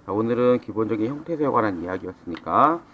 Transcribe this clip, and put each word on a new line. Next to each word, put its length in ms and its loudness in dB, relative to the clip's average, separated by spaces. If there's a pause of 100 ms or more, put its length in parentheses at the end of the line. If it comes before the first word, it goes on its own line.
자, 60 -4
오늘은 480 2
기본적인 460 -2
형태소에 420 -4
관한 340 0
이야기였으니까 960 0 (140)